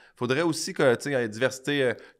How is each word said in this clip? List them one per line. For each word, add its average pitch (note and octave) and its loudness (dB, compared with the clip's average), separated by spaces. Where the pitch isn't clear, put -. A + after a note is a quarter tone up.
Faudrait B2+ 0
aussi F3 -2
que, C#3 4
tu - -4
sais, D3 -6
il - -4
y C3+ 0
ait A#2+ 0
diversité, B2+ -2
euh, A#2+ 2